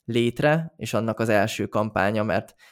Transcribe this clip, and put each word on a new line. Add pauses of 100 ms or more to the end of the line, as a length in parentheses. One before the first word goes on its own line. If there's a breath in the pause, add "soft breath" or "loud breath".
létre,
és
annak
az
első
kampánya,
mert (180 soft breath)